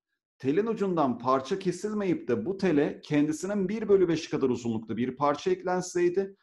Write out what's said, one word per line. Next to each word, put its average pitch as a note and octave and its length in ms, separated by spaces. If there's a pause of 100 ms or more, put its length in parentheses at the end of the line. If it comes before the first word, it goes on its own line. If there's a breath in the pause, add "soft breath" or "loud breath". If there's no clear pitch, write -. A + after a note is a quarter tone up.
(380)
Telin E3+ 300
ucundan E3 520
parça C3+ 400
kesilmeyip G3+ 680
de A2+ 180
bu G3 120
tele E3 460
kendisinin F3 640
bir G#3+ 200
bölü F#3+ 180
beşi D#3 220
kadar C3+ 200
uzunlukta A#2 480
bir B2 180
parça C#3+ 360
eklenseydi F3+ 920